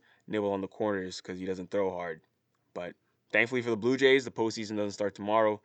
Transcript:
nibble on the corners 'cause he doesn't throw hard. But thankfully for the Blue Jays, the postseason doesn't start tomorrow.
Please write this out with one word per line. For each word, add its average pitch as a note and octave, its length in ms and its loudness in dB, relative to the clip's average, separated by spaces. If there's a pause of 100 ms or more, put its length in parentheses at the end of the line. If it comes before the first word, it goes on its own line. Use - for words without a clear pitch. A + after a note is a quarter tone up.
(280)
nibble G2+ 260 0
on G2 80 -2
the F#2+ 60 -4
corners F#2+ 520 -4
'cause F#2 200 -10
he F#2 60 -8
doesn't F#2 260 -6
throw G2 200 0
hard. F2 300 -8 (520)
But F2 200 -10 (380)
thankfully A#2+ 300 2
for A#2 100 0
the A2 60 0
Blue A#2+ 200 2
Jays, C3+ 260 6
the A#2 80 -12
postseason A2 460 -4
doesn't G#2 140 -2
start G2 240 -4
tomorrow. G#2+ 500 2